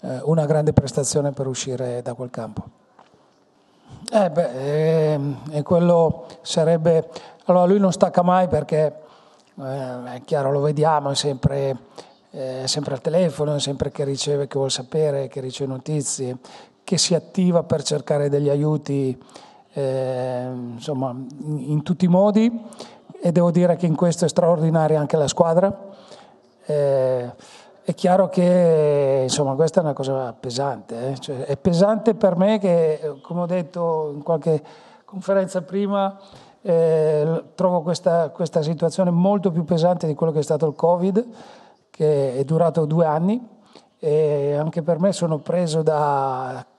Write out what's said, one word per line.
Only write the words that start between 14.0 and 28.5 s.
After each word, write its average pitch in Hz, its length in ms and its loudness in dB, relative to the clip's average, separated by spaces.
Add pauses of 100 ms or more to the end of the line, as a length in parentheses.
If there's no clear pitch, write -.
riceve, 139 420 -4
che 139 100 -6
vuol 135 140 -2
sapere, 139 560 -2
che 135 140 -10
riceve 131 300 -8
notizie, 131 680 -6 (480)
che 180 120 0
si - 180 2
attiva 170 480 2
per 160 200 -2
cercare 147 460 -2
degli 143 200 2
aiuti, 143 720 -2 (520)
eh, 127 800 -4
insomma, 123 560 -6
in, 139 480 -8
in 147 260 -2
tutti 185 220 0
i 180 40 4
modi, 214 540 4 (580)
e 175 100 0
devo 175 180 4
dire 175 260 4
che 180 120 -2
in 160 80 2
questo 175 300 0
è - 20 2
straordinaria 160 720 4
anche 147 180 0
la 147 100 2
squadra. 180 480 2 (880)
Eh, 131 680 0 (480)
è 180 120 -6
chiaro 185 360 2
che, 156 960 4